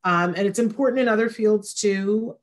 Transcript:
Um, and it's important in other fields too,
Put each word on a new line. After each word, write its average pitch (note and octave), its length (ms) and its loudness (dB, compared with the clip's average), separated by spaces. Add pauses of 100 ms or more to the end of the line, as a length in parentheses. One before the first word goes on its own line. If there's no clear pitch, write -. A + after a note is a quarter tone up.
Um, F3 340 0
and G3+ 100 0
it's G3 120 -2
important B3 420 0
in A#3+ 80 2
other A3 200 2
fields G#3+ 440 0
too, G#3 680 -2